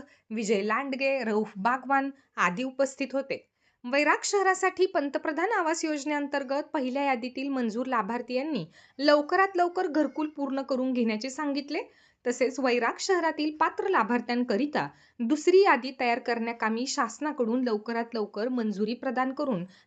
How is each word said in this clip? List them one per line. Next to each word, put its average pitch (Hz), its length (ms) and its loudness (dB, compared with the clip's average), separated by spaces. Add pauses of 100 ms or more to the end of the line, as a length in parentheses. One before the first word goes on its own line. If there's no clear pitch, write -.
(300)
विजय 214 320 0
लांडगे, 262 600 -2
रऊफ 214 320 0
बागवान 262 540 0 (260)
आदी 185 260 0
उपस्थित 262 500 -2
होते. 269 380 -6 (340)
वैराग 294 400 2
शहरासाठी 370 640 2
पंतप्रधान 311 680 0
आवास 330 320 0
योजनेअंतर्गत 285 800 -2 (100)
पहिल्या 269 320 0
यादीतील 262 440 -2
मंजूर 247 380 -2
लाभार्थी 233 480 -2
यांनी 254 320 -2 (320)
लवकरात 294 560 4
लवकर 349 320 2
घरकुल 302 420 0
पूर्ण 269 340 -4
करून 262 300 0
घेण्याचे 226 380 0
सांगितले. 294 520 -4 (440)
तसेच 247 340 0
वैराग 240 400 2
शहरातील 311 560 0
पात्र 370 320 0
लाभार्थ्यांकरिता 240 1000 0 (320)
दुसरी 302 420 6
यादी 277 280 4 (100)
तयार 240 180 2
करण्याकामी 233 680 -2
शासनाकडून 254 800 -2
लवकरात 226 400 -2 (100)
लवकर 214 340 -4
मंजुरी 220 460 0
प्रदान 254 380 -2
करून 262 320 -2 (220)